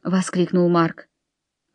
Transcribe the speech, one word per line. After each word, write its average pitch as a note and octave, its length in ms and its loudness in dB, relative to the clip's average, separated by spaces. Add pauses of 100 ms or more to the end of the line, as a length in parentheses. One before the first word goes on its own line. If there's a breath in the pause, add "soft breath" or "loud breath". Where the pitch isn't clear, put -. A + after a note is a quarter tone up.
воскликнул F3+ 640 0
Марк. E3+ 400 0 (680)